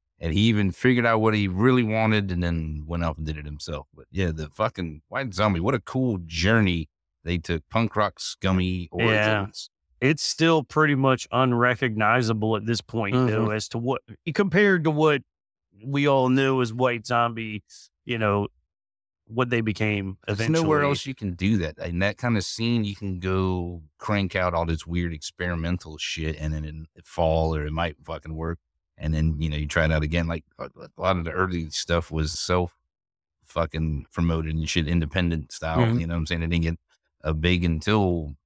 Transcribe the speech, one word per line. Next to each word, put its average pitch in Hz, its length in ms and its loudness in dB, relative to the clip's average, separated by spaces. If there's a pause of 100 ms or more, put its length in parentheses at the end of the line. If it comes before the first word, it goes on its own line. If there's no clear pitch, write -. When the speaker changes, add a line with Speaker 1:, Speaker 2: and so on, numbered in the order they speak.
(200)
Speaker 1:
And 80 140 -2
he 92 80 2
even 104 280 4
figured 123 360 2
out 113 140 4
what 110 140 4
he 101 140 0
really 120 340 4
wanted 110 480 2
and 87 140 0
then 78 420 -2
went 85 160 -4
off 80 140 -2
and 78 100 -6
did 78 120 -4
it 73 80 -12
himself. 73 460 -10
But 69 200 -20
yeah, 92 180 0
the 80 200 -6
fucking 87 580 -6
White 120 260 -6
Zombie, 101 240 2
what 104 160 0
a - 60 0
cool 127 460 -2
journey 87 640 2 (340)
they 87 140 -2
took. 82 320 -4
Punk 113 260 0
rock, 104 240 0
scummy 92 760 -2
Speaker 2:
Yeah. 107 460 2
Speaker 1:
origins. - 300 -10 (300)
Speaker 2:
It's 143 220 2
still 160 400 2
pretty 151 320 2
much 135 380 2
unrecognizable 117 1200 2
at 104 100 -4
this 117 140 0
point, 110 360 -4
Speaker 3:
Mm-hmm. 127 140 2
Speaker 2:
though, 110 200 0
as 107 200 -4
to 113 80 -4
what, 123 240 -4 (320)
compared 190 500 4
to 160 60 2
what 151 320 2 (640)
we 143 220 0
all 135 220 4
knew 135 340 4
as 113 100 -2
White 120 340 0
Zombie, 113 580 -2 (400)
you 120 140 -4
know, 104 280 2 (800)
what 123 240 -2
they 120 100 0
became 104 680 -2
Speaker 1:
There's 104 120 -2
Speaker 2:
eventually. 156 240 2
Speaker 1:
nowhere 151 220 2
else 143 220 -2
you 135 100 -8
can 98 180 -4
do 101 240 0
that. 80 200 -4
In 87 220 -6
that 101 180 -2
kind 117 180 0
of 95 80 -2
scene, 117 400 -2
you 101 100 -6
can 95 240 -8
go 90 640 -2 (160)
crank 98 380 -2
out 90 180 0
all 85 120 0
this 82 200 -2
weird 85 260 -2
experimental 82 840 -6
shit 78 400 -6
and 76 160 -4
then 78 400 -10
it - 120 -20
fall 80 500 2
or 76 100 -4
it 76 60 -6
might 80 320 -4
fucking 80 320 -10
work. 82 240 -6 (380)
And 78 160 -2
then, 78 260 0
you 80 80 -2
know, 73 80 -4
you 76 100 -4
try 80 200 2
it 78 40 2
out 78 140 2
again. 82 240 0
Like, 82 160 -6 (140)
a, 65 80 -10
a - 340 -18
lot 92 160 2
of 85 80 -2
the 82 80 -6
early 87 380 -2
stuff 85 420 -2
was 78 260 -2
self 90 380 0 (680)
fucking 80 680 -2
promoted 80 420 0
and 78 140 -2
shit, 82 180 0
independent 85 680 0
style. 80 260 -4
Speaker 3:
Mm-hmm. 117 220 2
Speaker 1:
You 82 60 -4
know 85 80 -4
what 85 40 0
I'm 80 80 -2
saying? 82 160 -2
It 82 80 -2
didn't 85 120 2
get, 82 160 0 (460)
uh, 78 80 0
big 87 320 2
until 85 800 0